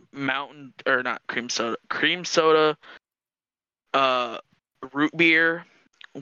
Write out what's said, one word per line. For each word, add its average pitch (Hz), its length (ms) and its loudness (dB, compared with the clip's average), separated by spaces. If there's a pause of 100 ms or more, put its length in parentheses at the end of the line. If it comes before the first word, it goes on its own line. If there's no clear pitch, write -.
(120)
mountain, 139 600 -6 (140)
or 127 160 2
not 123 240 -4
cream 120 240 -6
soda, 113 260 -4 (140)
cream 165 340 -2
soda, 156 540 2 (1120)
uh, 127 460 0 (560)
root 151 220 0
beer 165 500 2 (560)